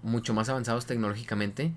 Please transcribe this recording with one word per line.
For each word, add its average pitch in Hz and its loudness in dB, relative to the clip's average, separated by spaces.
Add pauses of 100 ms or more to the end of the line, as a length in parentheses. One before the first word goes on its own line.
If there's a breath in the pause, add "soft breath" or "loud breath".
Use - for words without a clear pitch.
mucho 113 0
más 110 2
avanzados 120 0
tecnológicamente, 110 0